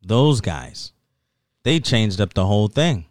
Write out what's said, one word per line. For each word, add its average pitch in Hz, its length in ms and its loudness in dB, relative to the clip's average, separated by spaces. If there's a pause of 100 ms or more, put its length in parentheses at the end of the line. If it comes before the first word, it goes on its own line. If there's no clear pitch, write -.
Those 120 380 2
guys, 69 500 -10 (720)
they 156 160 2
changed 107 420 0
up 98 120 -2
the 95 120 0
whole 104 220 2
thing. 131 440 -2